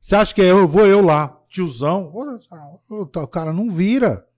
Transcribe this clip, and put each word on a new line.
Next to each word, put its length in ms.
você 140
acha 200
que 80
é, 80
"Eu 180
vou 180
eu 180
lá, 320
tiozão"? 640
Ô, 180
tá, 160
o 60
cara 240
não 180
vira. 540